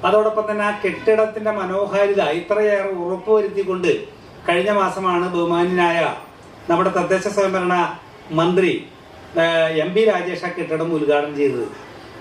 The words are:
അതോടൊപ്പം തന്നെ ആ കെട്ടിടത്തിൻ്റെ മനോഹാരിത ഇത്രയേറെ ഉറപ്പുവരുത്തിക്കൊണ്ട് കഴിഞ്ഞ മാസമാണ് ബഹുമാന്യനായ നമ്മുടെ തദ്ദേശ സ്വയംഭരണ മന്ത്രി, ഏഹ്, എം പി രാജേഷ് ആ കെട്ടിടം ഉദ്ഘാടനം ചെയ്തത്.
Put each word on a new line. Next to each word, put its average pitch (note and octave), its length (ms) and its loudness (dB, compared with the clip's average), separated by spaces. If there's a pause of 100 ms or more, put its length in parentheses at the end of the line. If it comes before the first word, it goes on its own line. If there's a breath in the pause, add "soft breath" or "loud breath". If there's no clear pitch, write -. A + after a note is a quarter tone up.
അതോടൊപ്പം G#3+ 460 2
തന്നെ G#3 140 -2
ആ G#3 200 -2
കെട്ടിടത്തിൻ്റെ G#3+ 640 0
മനോഹാരിത G3 720 0
ഇത്രയേറെ G3 680 0
ഉറപ്പുവരുത്തിക്കൊണ്ട് F#3 1160 0 (440)
കഴിഞ്ഞ F3+ 220 2
മാസമാണ് F#3 580 0
ബഹുമാന്യനായ E3+ 880 0 (540)
നമ്മുടെ F3+ 200 2
തദ്ദേശ F#3 380 0
സ്വയംഭരണ F#3 680 0 (340)
മന്ത്രി, F3 560 2 (540)
ഏഹ്, E3 400 2
എം F3+ 140 -2
പി A3 100 4
രാജേഷ് F3+ 400 0
ആ F3 40 -4
കെട്ടിടം D#3+ 460 -4
ഉദ്ഘാടനം D3 420 0
ചെയ്തത്. B2 320 0 (520)